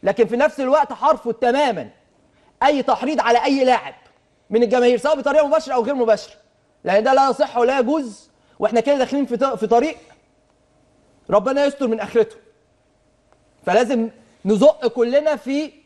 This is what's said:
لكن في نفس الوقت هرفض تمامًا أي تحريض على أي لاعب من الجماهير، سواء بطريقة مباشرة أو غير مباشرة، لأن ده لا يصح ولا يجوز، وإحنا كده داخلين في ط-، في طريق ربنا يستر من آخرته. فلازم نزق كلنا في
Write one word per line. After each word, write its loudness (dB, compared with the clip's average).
لكن 0
في -4
نفس -2
الوقت 0
هرفض -2
تمامًا -2
أي 2
تحريض -2
على 2
أي 0
لاعب 0
من 2
الجماهير، 2
سواء 0
بطريقة 2
مباشرة -2
أو 0
غير -2
مباشرة، 0
لأن 2
ده 2
لا 4
يصح -2
ولا 2
يجوز، -4
وإحنا 0
كده 0
داخلين -2
في -6
ط-، -2
في -6
طريق 2
ربنا 0
يستر -4
من -4
آخرته. -2
فلازم -2
نزق 2
كلنا 0
في -6